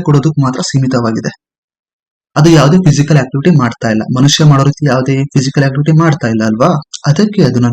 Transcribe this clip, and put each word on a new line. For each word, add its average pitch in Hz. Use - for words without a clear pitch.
ಕೊಡೋದಕ್ಕೆ 147
ಮಾತ್ರ 127
ಸೀಮಿತವಾಗಿದೆ. 120
ಅದು 156
ಯಾವುದೇ 147
ಫಿಸಿಕಲ್ 143
ಆಕ್ಟಿವಿಟಿ 139
ಮಾಡ್ತಾ 117
ಇಲ್ಲ, 107
ಮನುಷ್ಯ 143
ಮಾಡೋ 139
ರೀತಿ 143
ಯಾವುದೇ 131
ಫಿಸಿಕಲ್ 139
ಆಕ್ಟಿವಿಟಿ 147
ಮಾಡ್ತಾ 151
ಇಲ್ಲ 110
ಅಲ್ವಾ? 123
ಅದಕ್ಕೆ 202
ಅದನ್ನ 120